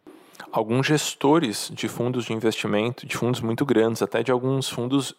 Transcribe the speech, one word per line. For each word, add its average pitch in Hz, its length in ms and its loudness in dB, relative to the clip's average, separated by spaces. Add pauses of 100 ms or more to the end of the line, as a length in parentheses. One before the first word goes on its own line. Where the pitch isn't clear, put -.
(520)
Alguns 117 360 0
gestores 143 840 2
de - 140 -4
fundos 120 380 -2
de 123 80 -4
investimento, 110 720 0
de - 100 -8
fundos 120 260 0
muito 113 240 -2
grandes, 113 360 2
até 113 200 0
de 113 100 -2
alguns 127 380 0
fundos 127 480 -2